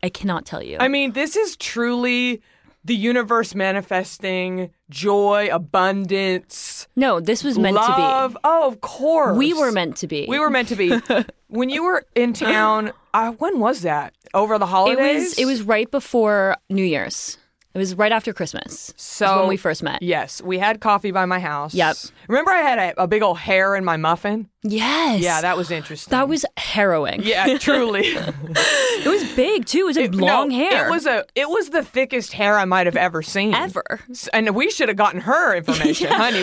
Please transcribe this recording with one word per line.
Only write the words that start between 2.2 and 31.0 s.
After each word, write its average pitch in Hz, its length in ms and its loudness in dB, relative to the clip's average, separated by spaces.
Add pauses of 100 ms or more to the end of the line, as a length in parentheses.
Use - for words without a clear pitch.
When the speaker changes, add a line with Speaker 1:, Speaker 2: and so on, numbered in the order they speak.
Speaker 2:
the 233 120 -2
universe 233 580 0
manifesting 185 1160 -4 (180)
joy, 202 640 2
abundance, 190 1400 -2
Speaker 1:
No, 247 240 2
this 208 240 -2
was 254 140 0
meant 202 180 2
to 214 60 4
be. 262 200 2
Speaker 2:
love. 262 420 0
Oh, 320 220 4
of 226 140 -4
course. 285 560 2
Speaker 1:
We 285 180 4
were 294 180 2
meant 175 260 -2
to 180 80 -6
be. 147 220 -4
Speaker 2:
We 226 100 -2
were 349 120 2
meant 247 180 0
to 240 80 -4
be. 196 220 2 (100)
Speaker 1:
<laughs> 233 160 2 (260)
Speaker 2:
When 247 200 -2
you 302 140 -2
were 359 200 0 (100)
in 240 200 2
town, 214 580 2 (220)
uh, 226 180 2
when 330 260 -2
was 233 220 2
that? 147 320 -2 (220)
Over 214 240 2
the 202 80 0
holidays? 262 560 2
Speaker 1:
It - 0 -
was, 359 160 -4
it 254 80 2
was 262 160 0
right 214 280 0
before 208 680 2 (100)
New 190 160 0
Year's. - 540 -4 (360)
It 185 40 -6
was 190 160 -4
right 208 160 2
after 220 220 0
Christmas. - 580 -10
Is - 60 -20
Speaker 2:
So, 196 440 0
Speaker 1:
when 190 80 2
we 185 80 0
first 156 260 -4
met. 156 200 -4
Speaker 2:
yes, 170 400 -4
we 185 160 -4
had 214 220 0
coffee 208 320 0
by 185 140 0
my 185 120 0
house. 151 360 -6
Speaker 1:
Yep. 165 220 2 (300)
Speaker 2:
Remember 302 240 2
I 359 120 4
had 262 160 2
a, 185 260 0
a - 20 2
big 214 160 2
old 175 160 2
hair 190 380 2
in 190 80 -4
my 170 120 0
muffin? 175 520 -2 (140)
Speaker 1:
Yes. 226 600 0
Speaker 2:
Yeah, 170 200 2
that 175 140 0
was 170 140 -4
interesting. 156 400 -10
Speaker 1:
That 262 180 2
was 302 160 -2 (120)
harrowing. 180 640 0
Speaker 2:
Yeah, 196 340 2
Speaker 1:
<laughs> - 20 -4
Speaker 2:
truly. 233 480 2
Speaker 1:
It 392 1000 -2
was 370 160 2 (140)
big, 311 300 2
too. 320 140 0
It 381 40 2
was 302 120 0
a 294 80 2
Speaker 2:
It, 185 100 -2
Speaker 1:
long 196 340 2
Speaker 2:
no, 247 80 -2
Speaker 1:
hair. 330 320 0
Speaker 2:
it - 20 0
was 330 160 -2